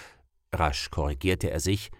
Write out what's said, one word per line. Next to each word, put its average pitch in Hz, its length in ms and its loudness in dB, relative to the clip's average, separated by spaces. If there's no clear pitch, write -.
rasch 78 360 0
korrigierte 80 600 0
er 82 100 -2
sich, 101 400 0